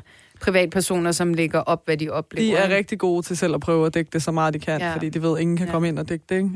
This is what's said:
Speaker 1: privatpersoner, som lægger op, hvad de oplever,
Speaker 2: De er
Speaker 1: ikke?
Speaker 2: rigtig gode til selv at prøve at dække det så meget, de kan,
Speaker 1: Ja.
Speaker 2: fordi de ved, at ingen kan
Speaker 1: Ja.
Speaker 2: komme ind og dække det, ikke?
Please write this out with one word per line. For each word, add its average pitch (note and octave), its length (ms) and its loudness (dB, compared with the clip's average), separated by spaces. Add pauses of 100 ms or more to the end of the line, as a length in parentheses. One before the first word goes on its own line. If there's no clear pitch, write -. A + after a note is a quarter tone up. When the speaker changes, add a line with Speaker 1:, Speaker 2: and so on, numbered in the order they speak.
(420)
Speaker 1:
privatpersoner, F3+ 720 2
som F3 220 2
lægger D#3+ 260 0
op, D#3+ 260 0
hvad D#3+ 120 0
de D#3 120 -4
oplever, D#3 420 -2
Speaker 2:
De F#3 60 2
er F#3+ 60 4
Speaker 1:
ikke? F#3+ 120 2
Speaker 2:
rigtig G3+ 240 -2
gode F3 260 0
til F3+ 120 -4
selv E3+ 180 0
at D3 60 -4
prøve E3 240 2
at D#3+ 80 0
dække E3+ 200 -2
det D#3+ 100 0
så E3 80 -4
meget, D#3+ 220 2
de D3+ 60 -4
kan, D#3 220 -2
Speaker 1:
Ja. E3+ 140 -2
Speaker 2:
fordi D#3+ 140 -4
de D#3+ 120 -4
ved, D#3+ 140 2
at D#3+ 60 -2
ingen E3+ 160 2
kan F3+ 80 0
Speaker 1:
Ja. E3+ 60 -4
Speaker 2:
komme E3+ 160 2
ind D3+ 120 -2
og D3+ 100 -6
dække E3 200 -6
det, F#3 60 0
ikke? F#3+ 200 0